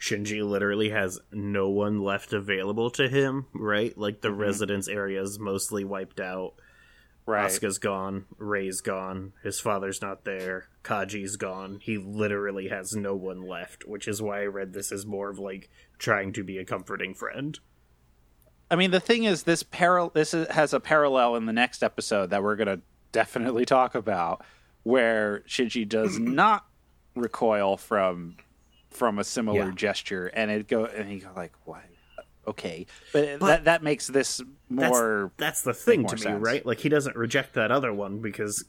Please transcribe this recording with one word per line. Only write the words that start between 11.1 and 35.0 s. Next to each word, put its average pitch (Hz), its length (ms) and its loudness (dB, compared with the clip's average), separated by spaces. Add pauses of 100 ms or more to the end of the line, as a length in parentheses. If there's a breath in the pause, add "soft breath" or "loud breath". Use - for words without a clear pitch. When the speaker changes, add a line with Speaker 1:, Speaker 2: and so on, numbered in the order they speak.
Speaker 1:
gone. 95 460 -8
He 110 160 -4
literally 101 720 -2
has 98 280 -6
no 101 180 -2
one 92 320 -6
left, 90 400 -12
which 104 220 -8
is 104 140 -4
why 101 180 -4
I 101 60 -2
read 98 260 -6
this 98 180 -8
as 98 140 -8
more 101 240 -6
of, 101 100 -10
like, 98 300 -10 (300 soft breath)
trying 101 340 0
to 107 100 -6
be 95 140 -8
a 92 80 -8
comforting 95 480 -6
friend. 143 460 -8 (1120)
Speaker 2:
I 165 60 6
mean, 185 160 4
the 185 80 4
thing 233 240 4
is, 196 180 2
this 165 200 4
paral-, 175 520 4
this 156 180 4
is, 160 160 0
has 151 240 4
a 131 80 2
parallel 131 560 6
in 113 80 -2
the 113 80 -2
next 120 300 2
episode 101 480 0
that 101 120 2
we're 104 140 2
gonna 101 240 0 (320)
definitely 120 540 0
talk 127 280 4
about, 95 480 -2 (420 soft breath)
where 113 640 2
Shinji 117 400 -2
does 107 320 0
<clears throat> - 0 -
not 156 460 2 (500)
recoil 107 640 2
from, 90 640 -2 (520)
from 107 280 0
a 101 60 -2
similar 104 420 0
Speaker 3:
Yeah. 95 80 -6
Speaker 2:
gesture, 95 540 -2
and 107 220 0
it 107 160 -2
go, 113 200 2
and 104 260 -8
you 98 80 -10
go 95 160 -18
like, 87 160 -8 (140)
"What? 80 160 -14 (640)
Okay," 90 400 -8 (260 loud breath)
but 143 260 2
Speaker 1:
But 190 80 2
Speaker 2:
that, 165 180 6
that 165 180 6
makes 151 240 0
this 135 320 2 (320)
Speaker 1:
that's, 127 200 2
Speaker 2:
more 110 480 4